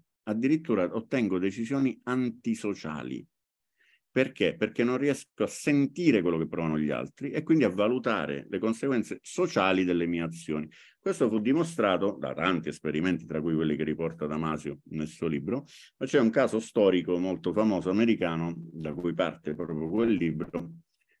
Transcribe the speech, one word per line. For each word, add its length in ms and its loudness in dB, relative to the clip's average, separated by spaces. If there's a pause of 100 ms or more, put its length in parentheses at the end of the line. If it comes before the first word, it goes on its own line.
(280)
Addirittura 560 0 (100)
ottengo 460 0
decisioni 640 -2
antisociali. 1200 -4 (840)
Perché? 440 2
Perché 280 0
non 140 2
riesco 440 -2
a 40 2
sentire 760 2
quello 160 2
che 100 0
provano 320 -2
gli 120 0
altri 400 -6
e 120 -4
quindi 220 4
a 60 4
valutare 800 0
le 80 -2
conseguenze 640 -2
sociali 640 2
delle 220 2
mie 140 0
azioni. 480 -6 (300)
Questo 320 0
fu 100 0
dimostrato 800 2
da 140 -6
tanti 340 0
esperimenti, 560 -2
tra 160 -4
cui 140 0
quelli 200 2
che 100 -2
riporta 420 -4
Damasio 540 -4 (100)
nel 180 -4
suo 200 -4
libro, 360 -4 (320)
ma 80 -6
c'è 160 4
un 80 6
caso 320 2
storico 580 2
molto 360 -2
famoso 340 2
americano, 680 2
da 380 -10
cui 220 -4
parte 400 -4
proprio 340 -6
quel 240 2
libro, 600 -4 (480)